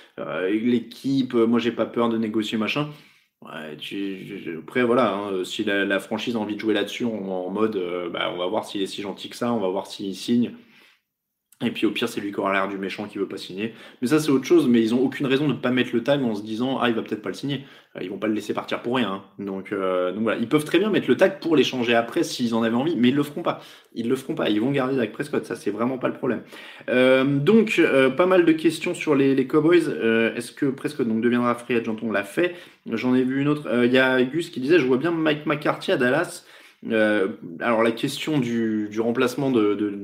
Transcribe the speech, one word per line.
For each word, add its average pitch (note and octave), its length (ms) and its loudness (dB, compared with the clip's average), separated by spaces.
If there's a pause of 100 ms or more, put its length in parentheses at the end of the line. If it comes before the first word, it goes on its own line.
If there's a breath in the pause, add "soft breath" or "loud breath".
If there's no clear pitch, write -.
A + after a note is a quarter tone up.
(180 loud breath)
euh, F2 300 -4
l'équipe, B2 880 0
euh, A2+ 120 4
moi, A#2 120 2
j'ai A2+ 140 0
pas A2+ 120 -4
peur A#2 240 0
de A2+ 80 -2
négocier, A2 400 -2
machin. B2+ 320 -2 (560 loud breath)
Ouais, D#2 320 -14
tu, G2 480 -8
je, G2 120 -14
je, E2 240 -10
après, B2+ 240 -2
voilà, A#2 300 2
hein, G2 280 -4
si G2+ 220 -6
la, G2+ 200 0
la G2 140 0
franchise A2+ 380 -4
a - 20 -2
envie G#2 160 -4
de G2+ 60 -6
jouer A2 140 0
là-dessus, G2+ 300 -2
en, A#2 60 -2
en F#2+ 400 -6
mode, G#2+ 240 0
euh, F2 340 -4
bah, F2+ 240 -4
on F2 60 -8
va F2+ 80 -2
voir G#2+ 180 -4
s'il - 180 -8
est F#2 40 -2
si - 160 -10
gentil F#2+ 280 -10
que - 40 -18
ça, A#2+ 180 -2
on A#2 60 0
va G2 80 -2
voir F#2+ 220 -4
s'il G2 260 -8
signe. A#2+ 380 0 (1120 loud breath)
Et A2+ 60 -2
puis - 160 -2
au G2+ 60 0
pire, A2+ 160 -4
c'est A2+ 120 -10
lui G2+ 120 -6
qui G#2+ 80 -6
aura G2 120 -2
l'air G2 140 0
du G2 100 -6
méchant F#2+ 300 -8
qui G#2 120 -10
veut F#2 100 -2
pas G2 80 -10
signer. G2 360 -8 (280 loud breath)
Mais B2 80 -2
ça, D#3 100 4
c'est D3+ 140 0
autre B2+ 140 2
chose, D#3+ 200 6
mais A#2+ 160 6
ils A2+ 140 2
ont C3 40 2
aucune C3+ 260 -2
raison C3+ 200 0
de C3 60 2
pas B2 180 -2
mettre B2 220 0
le A#2 100 0
tag C#3+ 220 2
en A2+ 100 0
se G2+ 80 -6
disant, « A2+ 400 -4
Ah, A#2+ 60 4
il A2+ 80 0
va G#2+ 60 -2
peut-être G#2+ 200 -8
pas G2 60 -8
le F#2 80 -6
signer. » C3+ 280 -6 (320 loud breath)
Euh, - 60 -10
ils F2+ 80 -8
vont G2 80 -8
pas G#2+ 80 -4
le A2 60 2
laisser G#2+ 200 -4
partir - 300 -6
pour A#2+ 140 -2
rien, G#2+ 160 0
hein. G2 120 -8 (140)
Donc, G2 320 -8
euh, F#2 400 0
donc G#2 140 -4
voilà, G#2 160 0
ils A#2 80 -2
peuvent D3+ 160 2
très E3+ 160 2
bien G#3+ 100 0
mettre D#3 180 0
le B2 80 4
tag A#2 220 4
pour E3 160 0
l'échanger B2 400 2
après A#2 300 0
s'ils A#2 320 -2
en A2+ 80 2
avaient A2+ 100 2
envie, D3 220 0
mais B2 140 4
ils C3 40 4
le D3 80 2
feront C#3+ 200 -8
pas. - 180 -4 (340 loud breath)
Ils A2+ 140 -4
le C3 80 0
feront - 180 -6
pas, - 160 0
ils G#2+ 100 2
vont C3+ 120 2
garder C3+ 240 0
Dak - 160 -2
Prescott, - 320 -4
ça G#2+ 100 -8
c'est - 160 -4
vraiment B2 280 -2
pas C3+ 100 -2
le B2+ 60 -4
problème. B2 280 -4 (460 loud breath)
Euh, C3 340 6
donc, C#3+ 560 4
euh, C3+ 320 6
pas F3+ 160 2
mal F#3 180 6
de E3 80 6
questions D#3+ 400 0
sur D#3 220 0
les, C3+ 220 4
les C3 100 2
Cowboys. D#3 400 4
Euh, A2+ 480 2
est-ce A#2+ 160 -8
que - 160 -2
Prescott D3 400 -2
donc, A2+ 140 0
deviendra A#2+ 340 2
free A#2+ 220 -2
agent ? A2+ 260 -2
On A#2 80 -4
l'a G2+ 140 0
fait. F3 320 -2 (340 loud breath)
J'en A#2+ 240 0
ai B2+ 80 4
vu C3+ 180 -2
une C#3+ 60 0
autre. D3+ 220 0
Euh, A#2+ 180 4
il B2 60 2
y C3 60 6
a C3 260 4
Gus D#3 260 -4
qui - 80 -12
disait, « C#3+ 220 4
Je B2+ 60 2
vois B2+ 120 4
bien E3 140 0
Mike D#3 340 0
McCarthy D3+ 460 -2
à E3+ 40 4
Dallas. » C#3 480 0 (460 loud breath)
Euh, G#2+ 380 2 (320)
alors A2+ 240 2
la A2+ 80 2
question C#3+ 480 -2
du, A2+ 500 0
du G#2 80 -6
remplacement B2 540 0
de, G#2 240 4
de, G#2 160 -2 (120)